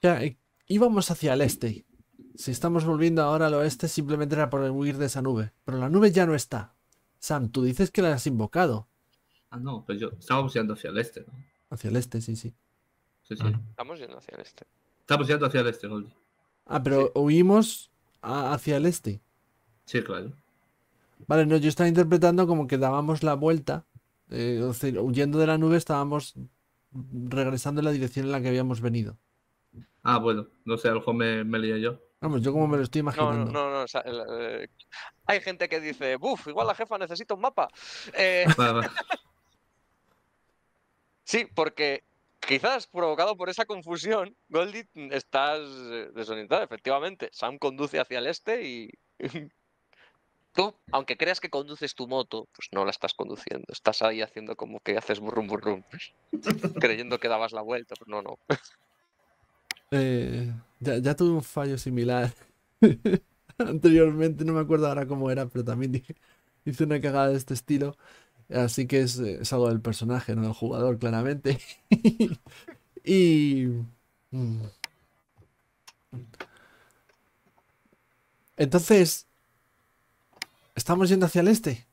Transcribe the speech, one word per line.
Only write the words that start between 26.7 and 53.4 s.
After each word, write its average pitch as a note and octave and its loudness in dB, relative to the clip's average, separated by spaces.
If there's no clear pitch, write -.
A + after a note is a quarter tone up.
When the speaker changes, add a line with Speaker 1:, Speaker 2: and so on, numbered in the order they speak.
Speaker 1:
regresando C3 -2
en D3+ 0
la D3+ 2
dirección C3+ -2
en C#3 -2
la C#3 -2
que B2 -2
habíamos B2+ 0
venido. A2+ -2
Speaker 2:
Ah, A#2+ 4
bueno, G#2+ 0
no A2+ -4
sé, A#2 0
a A2+ 4
lo A2 0
mejor A#2 -2
me, A2+ 0
me A2 -2
lié A2 -2
yo. A#2+ -4
Speaker 1:
Vamos, D3 -2
yo C3 0
como D#3 2
me D3 2
lo C#3 0
estoy D3+ -2
Speaker 4:
No, D3 -2
no, - -6
Speaker 1:
imaginando. A#2 0
Speaker 4:
no, C#3+ -2
no, C#3 -4
o A#2+ -8
sea, C3 -4
el, A#2+ -8
eh, A2+ -8
hay G3 0
gente F3+ -6
que D#3+ -4
dice, C#3 -4
"Buf, G3 -4
igual G3 -2
la G3+ 0
jefa A3 -6
necesita F3 -6
un F#3+ -6
mapa". A3+ -2
Eh, F#3 2
Speaker 2:
Vale, A#2+ 4
vale. A2+ 0
Speaker 4:
<laughs> - -6
sí, - -2
porque D3+ -2
quizás A3 -2
provocado F3 0
por F3+ -6
esa G#3 -4
confusión, F3+ -6
Goldie, G#3 -4
estás, C#3+ -2
eh, A#2 -10
desorientado, A2 -4
efectivamente. C#3 -6
Sam B2+ -8
conduce C#3+ -4
hacia B2+ -4
el B2 -4
este G#3+ -6
y A#2 -12
<laughs> D3 -10
tú, G3+ 0
aunque C3+ -2
creas F3 0
que E3+ -12
conduces D3 -8
tu B2+ -8
moto, B2 -6
pues - -16
no G2 0
la G2 -6
estás - -6
conduciendo. - -10